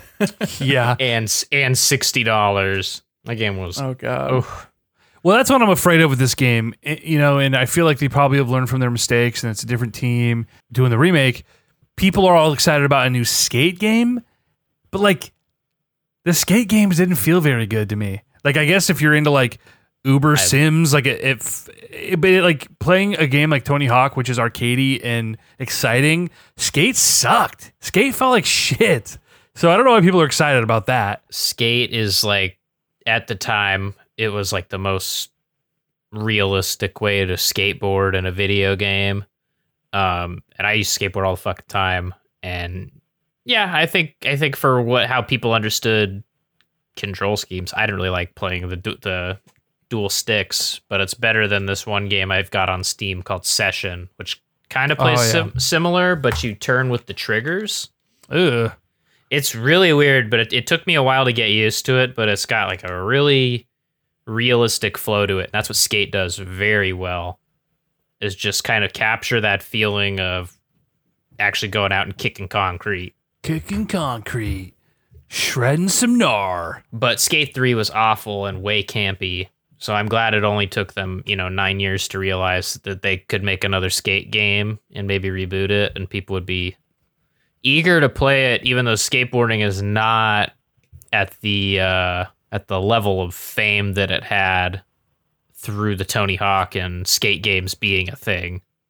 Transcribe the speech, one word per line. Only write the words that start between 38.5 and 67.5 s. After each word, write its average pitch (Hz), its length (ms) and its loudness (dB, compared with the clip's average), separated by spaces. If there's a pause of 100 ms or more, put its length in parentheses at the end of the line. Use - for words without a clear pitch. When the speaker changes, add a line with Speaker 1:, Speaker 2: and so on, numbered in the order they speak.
Speaker 2:
game. 98 500 -2 (680)
Um, 87 520 -4 (140)
and 98 80 -6
I 104 80 0
used 107 240 -2
to 98 120 -2
skateboard 95 160 -2
all 92 100 0
the - 60 -10
fucking - 260 -8
time. 92 460 -2 (280)
And 90 500 -10 (540)
yeah, 214 280 0
I 160 120 2
think, 165 300 -2 (100)
I 139 100 -2
think 139 200 -2
for 127 260 2
what, 120 260 2
how 127 140 0
people 117 320 -2
understood 107 720 0 (720)
control 101 420 -4
schemes, 92 380 -8
I 107 100 -2
didn't 104 100 -2
really 92 140 -2
like 90 260 -4
playing 90 340 -6
the 92 60 -8
du-, 90 260 -8
the 92 380 -6 (500)
dual 104 200 -4
sticks, - 800 -4
but 98 120 -2
it's 95 120 -4
better 110 340 0
than 98 180 0
this 98 200 -4
one 101 240 -4
game 95 220 -2
I've 95 200 -2
got 95 180 0
on 92 140 -2
Steam 92 380 -6
called 92 240 -6
Session, 92 720 -4
which - 240 -12 (280)
kind 135 220 0
of 151 60 -2
plays 123 220 2
Speaker 1:
Oh, 120 40 4
yeah. 113 80 2
Speaker 2:
sim-, - 280 -2
similar, 175 560 2
but 131 280 -2
you 110 120 -4
turn 127 340 -2
with 120 160 -4
the 98 80 -12
triggers. 156 760 -6 (400)
Speaker 1:
Ugh. 127 420 2 (580)
Speaker 2:
It's 139 260 -2
really 160 380 4
weird, 139 360 4
but 113 100 2
it, 113 140 -2
it 120 140 -2
took 165 180 0
me 175 100 0
a 143 80 2
while 131 220 4
to 123 80 2
get 113 160 0
used 107 380 2
to 127 120 2
it, 127 160 0
but 110 140 0
it's 101 160 -2
got, 107 220 0
like, 92 160 -6
a 90 200 -8
really 131 640 2 (580)
realistic 117 720 0
flow 104 280 -2
to 95 140 -2
it. 90 60 -6
And - 60 -14
that's 107 180 -4
what 110 60 -6
Skate - 360 -2
does 95 260 -4
very 98 560 -2
well, 90 460 -8 (800)